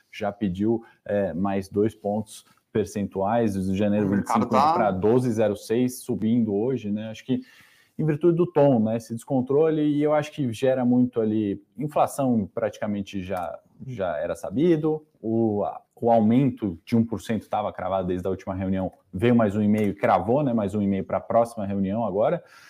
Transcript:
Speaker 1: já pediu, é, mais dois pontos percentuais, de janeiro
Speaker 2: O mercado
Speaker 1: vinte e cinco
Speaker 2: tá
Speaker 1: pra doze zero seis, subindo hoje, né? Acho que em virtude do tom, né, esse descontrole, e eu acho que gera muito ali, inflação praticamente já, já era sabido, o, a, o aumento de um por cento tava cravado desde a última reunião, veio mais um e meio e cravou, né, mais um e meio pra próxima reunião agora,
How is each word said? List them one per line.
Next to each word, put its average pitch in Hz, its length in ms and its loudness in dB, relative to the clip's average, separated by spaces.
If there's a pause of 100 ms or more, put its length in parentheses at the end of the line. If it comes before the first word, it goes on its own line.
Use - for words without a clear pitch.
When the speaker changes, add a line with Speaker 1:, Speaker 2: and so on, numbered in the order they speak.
(100)
Speaker 1:
já 104 220 -6
pediu, 107 500 0 (220)
é, 101 300 -2
mais 98 340 -4
dois 104 260 0
pontos - 520 -8 (260)
percentuais, 101 840 -2
de 95 220 -2
janeiro 104 300 0
Speaker 2:
O 95 40 0
mercado 101 300 0
Speaker 1:
vinte 117 80 -2
e - 20 -4
cinco - 0 -
Speaker 2:
tá 139 220 4
Speaker 1:
pra 120 180 2
doze 110 400 2
zero 107 260 0
seis, 123 440 -2
subindo 110 540 0
hoje, 110 360 -2
né? 107 200 -6
Acho 110 140 -16
que 127 160 -2 (560)
em 160 80 -4
virtude 156 300 2
do 170 120 2
tom, 143 340 4
né, 110 160 0
esse 117 180 -8
descontrole, 143 680 0
e 147 200 2
eu 151 120 2
acho 151 180 -2
que 131 220 -2
gera 127 320 0
muito 123 340 2
ali, 107 420 0 (140)
inflação 131 800 0
praticamente 101 680 -4
já, 90 360 -6 (280)
já 95 300 -4
era 82 180 -4
sabido, 156 720 0 (140)
o, 110 440 0
a, - 180 -8 (120)
o 117 160 0
aumento 117 720 2
de - 140 -2
um 113 80 4
por 110 160 -6
cento 110 260 -6
tava 104 240 -4
cravado 92 380 -4
desde 92 180 -2
a 95 40 -2
última 95 240 -6
reunião, 95 360 -2 (220)
veio 117 240 4
mais 107 180 4
um 107 60 0
e 104 80 2
meio 107 220 2
e - 40 -2
cravou, 113 480 2
né, 127 120 0
mais 101 200 -2
um 107 60 -2
e 101 60 0
meio 98 180 -2
pra 95 160 -4
próxima 113 460 0
reunião 98 360 -2
agora, 113 400 -2 (280)